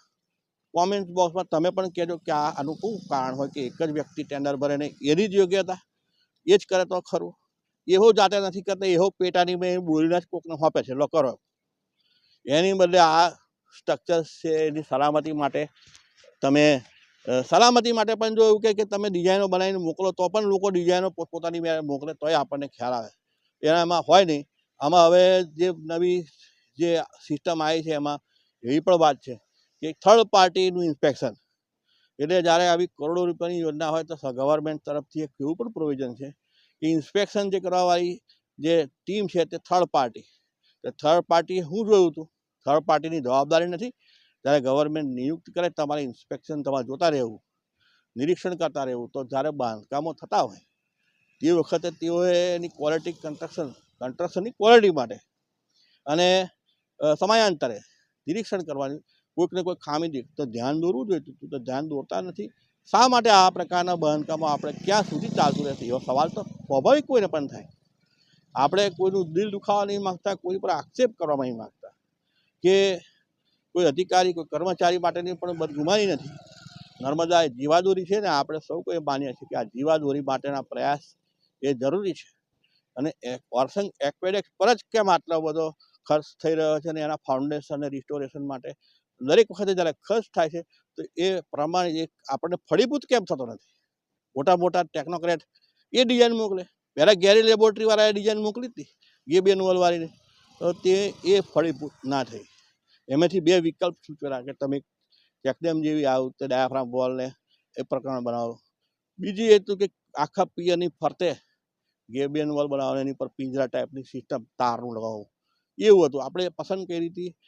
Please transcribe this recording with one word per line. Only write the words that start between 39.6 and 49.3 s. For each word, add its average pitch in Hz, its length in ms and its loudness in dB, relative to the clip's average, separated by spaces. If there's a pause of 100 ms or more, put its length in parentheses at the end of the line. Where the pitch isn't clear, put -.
પાર્ટી. 131 380 -2 (600)
તો 120 60 -6
થર્ડ 165 320 2
પાર્ટીએ 170 400 0
શું 185 260 -6
જોયું 190 240 6
હતું? 160 200 -14 (340)
થર્ડ 151 200 2
પાર્ટીની 160 360 0
જવાબદારી 143 440 2
નથી. 180 260 -6 (520)
જ્યારે 143 180 4
ગવર્મેન્ટ 147 540 0
નિયુક્ત 143 400 -6
કરે 175 140 -2
તમારે 147 320 -4
ઇન્સ્પેક્શન 143 600 -10
તમારે 135 240 -4
જોતા 135 240 -2
રહેવું, 120 340 -4 (760)
નિરીક્ષણ 175 380 -2
કરતા 151 280 -6
રહેવું, 123 260 -8
તો 139 140 -10
જ્યારે 135 260 -4